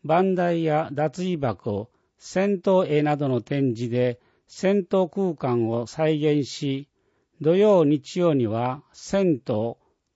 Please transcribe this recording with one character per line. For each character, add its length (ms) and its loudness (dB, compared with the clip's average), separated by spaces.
番 320 2
台 260 0
や 300 0
脱 300 -4
衣 160 -2
箱、 520 -4
銭 460 -2
湯 220 2
絵 160 2
な 140 2
ど 120 -2
の 120 0
展 340 -2
示 160 -6
で、 300 0
銭 460 -2
湯 160 2
空 260 -2
間 340 0
を 200 -4
再 360 0
現 240 2
し、 400 -6
土 160 4
曜、 280 6
日 360 0
曜 140 2
に 120 0
は 460 -4
銭 560 -2
湯、 260 -2